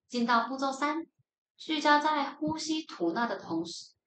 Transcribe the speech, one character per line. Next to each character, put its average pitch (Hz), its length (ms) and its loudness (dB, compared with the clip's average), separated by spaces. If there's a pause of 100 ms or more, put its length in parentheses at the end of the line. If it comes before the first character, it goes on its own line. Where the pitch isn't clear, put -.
进 240 180 0
到 233 200 4
步 254 80 -6
骤 269 160 0
三， 294 360 -2 (500)
聚 311 240 -2
焦 294 180 8
在 294 340 0
呼 311 220 -2
吸 311 280 -4
吐 170 300 -2
纳 233 120 0
的 214 100 -2
同 165 300 -4
时， - 280 -14 (120)